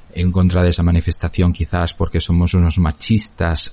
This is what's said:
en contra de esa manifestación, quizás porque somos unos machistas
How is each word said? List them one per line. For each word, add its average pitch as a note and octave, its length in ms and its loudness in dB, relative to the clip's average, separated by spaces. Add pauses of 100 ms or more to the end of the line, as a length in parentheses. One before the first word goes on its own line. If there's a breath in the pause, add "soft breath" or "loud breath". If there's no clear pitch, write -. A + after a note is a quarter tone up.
(140)
en F2+ 160 -2
contra F2+ 320 2
de F2 80 4
esa E2+ 140 0
manifestación, F2 680 0
quizás F2 420 -4
porque - 260 -4
somos E2+ 340 0
unos F2 240 2
machistas E2 960 -2